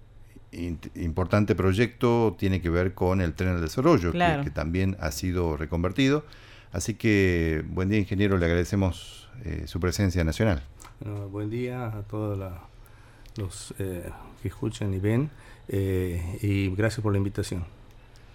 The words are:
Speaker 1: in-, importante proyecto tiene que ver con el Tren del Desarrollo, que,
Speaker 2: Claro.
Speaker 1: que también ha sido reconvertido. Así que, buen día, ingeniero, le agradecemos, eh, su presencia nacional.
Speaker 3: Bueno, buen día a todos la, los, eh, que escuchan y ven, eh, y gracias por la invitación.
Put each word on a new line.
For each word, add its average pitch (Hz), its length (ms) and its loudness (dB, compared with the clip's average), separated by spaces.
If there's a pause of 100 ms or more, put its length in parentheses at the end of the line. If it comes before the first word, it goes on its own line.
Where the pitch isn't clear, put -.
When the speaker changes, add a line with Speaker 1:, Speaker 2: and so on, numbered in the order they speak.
(520)
Speaker 1:
in-, 85 260 -6 (180)
importante 90 580 2
proyecto 110 840 2
tiene 95 220 0
que 87 80 -2
ver 90 240 2
con 92 300 2
el 82 100 0
Tren 92 220 0
del 85 80 0
Desarrollo, 101 500 4
que, 87 60 -2
Speaker 2:
Claro. 160 260 2
Speaker 1:
que 73 60 -4
también 87 500 0
ha 85 100 -2
sido 87 460 -2
reconvertido. 92 720 0 (440)
Así 98 220 -4
que, 87 800 4
buen 92 180 0
día, 107 100 4
ingeniero, 98 380 2
le 87 80 2
agradecemos, 90 840 0 (160)
eh, 78 180 -6
su 82 160 -6
presencia 87 440 2
nacional. 80 380 2 (380)
Speaker 3:
Bueno, 101 280 -8
buen 104 200 -6
día 123 380 -4
a 107 160 -6
todos 104 360 -4
la, 92 220 -8 (760)
los, - 420 -8
eh, 92 320 -6 (320)
que 98 60 -4
escuchan 107 440 -4
y 95 60 -2
ven, 113 320 2 (380)
eh, 92 720 -2
y 98 340 2
gracias 110 240 0
por 104 120 2
la 101 60 4
invitación. 98 460 -2 (720)